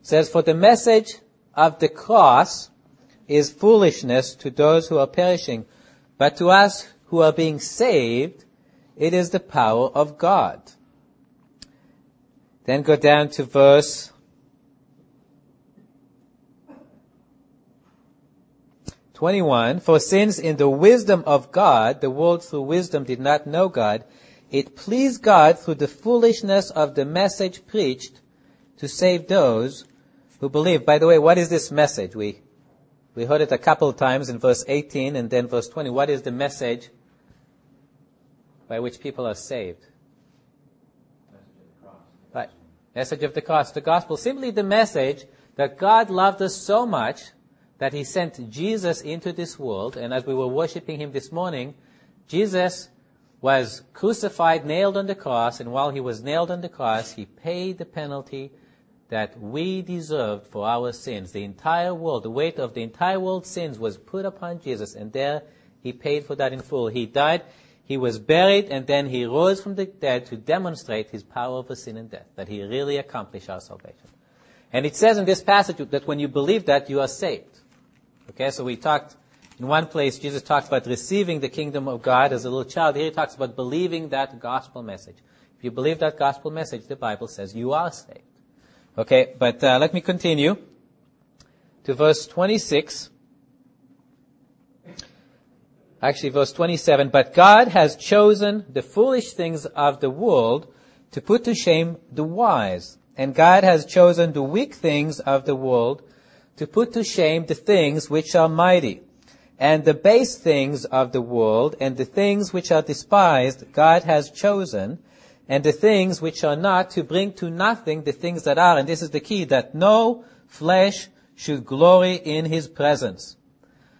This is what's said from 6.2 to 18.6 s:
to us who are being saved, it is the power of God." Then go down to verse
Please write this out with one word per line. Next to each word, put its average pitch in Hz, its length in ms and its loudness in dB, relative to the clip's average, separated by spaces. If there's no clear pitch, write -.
to 175 100 2
us 196 400 6
who 170 140 0
are 156 120 6
being 156 260 -2
saved, 143 840 -2
it 165 160 0
is 175 180 0
the 185 100 -2
power 120 540 2
of 147 240 0
God." 165 540 0
Then 139 180 -2
go 151 140 4
down 147 340 4
to 143 140 -6
verse 139 680 4